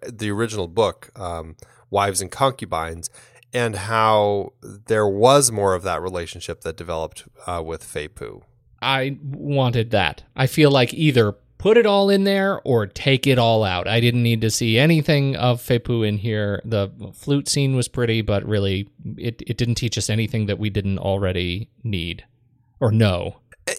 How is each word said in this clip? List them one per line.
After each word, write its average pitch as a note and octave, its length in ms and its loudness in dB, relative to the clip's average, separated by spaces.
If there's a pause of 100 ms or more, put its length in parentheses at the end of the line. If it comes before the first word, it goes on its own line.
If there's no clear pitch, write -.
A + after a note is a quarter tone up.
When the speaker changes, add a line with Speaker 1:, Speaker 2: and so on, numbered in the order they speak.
Speaker 1:
the G#2+ 240 -6
original G#2+ 380 -4
book, F#2 480 -2
um, E2 400 -10 (320)
Wives G2+ 320 0
and F#2 100 -6
Concubines, F2 800 -4 (460)
and A#2+ 200 -2
how G#2 840 2
there G#2+ 480 0
was A#2+ 420 4
more G2 240 2
of F2 100 -4
that E2 180 -2
relationship F2+ 580 -8
that E2 160 -8
developed, D#2+ 500 -8 (200)
uh, F2 180 -6
with D#2+ 180 -10
Fei D2+ 260 -10
Pu. - 340 -16 (400)
Speaker 2:
I C3+ 400 -2
wanted C3 720 -2
that. F#2 320 0 (120)
I C3 100 0
feel D3 240 4
like C3 220 4
either B2 440 2 (220)
put G#3+ 180 4
it A#3 100 6
all G3+ 240 4
in G3 140 2
there G3 400 0
or A2+ 240 2
take C3+ 400 0
it C3 100 4
all A2+ 240 4
out. F2+ 240 0
I A2+ 140 0
didn't A#2+ 240 2
need A#2 160 2
to A2 100 0
see A2+ 300 2
anything D3 560 2
of A#2+ 240 0
Fei B2 180 0
Pu A#2 240 -2
in G#2 160 0
here. G#2 460 -4
The G2+ 260 -2 (240)
flute C#3+ 340 -2
scene C3+ 280 0
was B2 100 0
pretty, A2+ 340 0
but G#2 240 0
really, G2 440 0 (280)
it, - 300 -8
it G#2+ 120 -4
didn't A#2+ 180 0
teach - 200 -4
us A2 140 -2
anything G#2+ 360 -2
that G2 120 -2
we G#2+ 120 -4
didn't G2 280 -2
already F#2 720 -2 (140)
need E2+ 400 -6 (560)
or A#2 100 2
know. F#2 460 2 (320)
Speaker 1:
Uh, F#3+ 100 -2